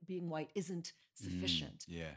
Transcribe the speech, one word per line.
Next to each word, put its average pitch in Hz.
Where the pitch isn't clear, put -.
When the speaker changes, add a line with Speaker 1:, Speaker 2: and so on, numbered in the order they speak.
Speaker 1:
being 175
white 156
isn't 175
Speaker 2:
Mm, -
Speaker 1:
sufficient, 90
Speaker 2:
yeah. 82